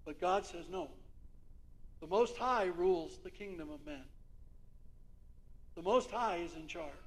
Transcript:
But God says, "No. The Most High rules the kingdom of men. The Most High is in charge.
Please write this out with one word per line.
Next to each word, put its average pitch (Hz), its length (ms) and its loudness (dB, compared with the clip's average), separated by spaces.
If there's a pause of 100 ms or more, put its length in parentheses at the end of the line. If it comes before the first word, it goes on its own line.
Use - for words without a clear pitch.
But 147 140 -6
God 190 260 6
says, 170 240 -8
"No. 170 200 -4 (1080)
The 156 80 -10
Most 226 280 6
High 240 300 6
rules 175 580 4
the 185 60 -8
kingdom 180 400 -6
of 151 160 -8
men. 269 180 -6 (1700)
The 170 80 -6
Most 226 260 6
High 214 280 4
is 165 180 -2
in 160 120 -8
charge. 156 220 -4 (180)